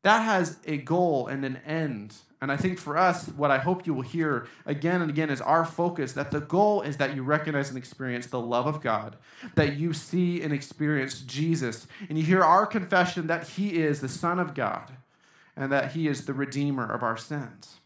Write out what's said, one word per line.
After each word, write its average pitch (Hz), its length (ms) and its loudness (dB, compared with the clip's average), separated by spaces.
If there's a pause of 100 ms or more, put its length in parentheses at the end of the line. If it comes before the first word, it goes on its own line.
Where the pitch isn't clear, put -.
that 220 200 6
has 185 420 2
a 151 120 -2
goal 147 500 2
and 135 180 -4
an 131 200 -6
end. 139 500 -6 (240)
And 139 120 -4
I 139 60 0
think 180 220 0
for 147 180 -4
us, 175 320 2
what 143 220 2
I 135 60 6
hope 175 280 0
you 156 80 -2
will 131 100 -4
hear 147 440 -2 (180)
again 165 360 0
and 160 80 0
again 151 200 0
is 135 120 -2
our 165 240 4
focus, 165 480 -2
that 143 180 -4
the 151 80 0
goal 202 420 2
is 143 160 -4
that 143 180 0
you 131 80 -4
recognize 147 460 0
and 131 80 -8
experience 123 500 -8
the 127 120 -4
love 120 280 0
of 151 120 -2
God, 110 380 -2 (380)
that 147 200 4
you 160 180 -2
see 175 480 -2
and 151 120 -2
experience 139 680 -2
Jesus, 135 680 -2 (220)
and 156 80 -2
you 160 60 0
hear 185 200 6
our 175 220 8
confession 180 600 2
that 165 220 -2
he 190 320 -2
is 147 200 0
the 135 80 -6
Son 175 300 -2
of 156 140 -2
God 127 400 -4 (600)
and 135 160 -2
that 139 220 0
he 160 140 0
is 143 180 -2
the 147 80 -4
Redeemer 135 520 -2
of 110 160 -4
our 113 160 0
sins. 123 680 -10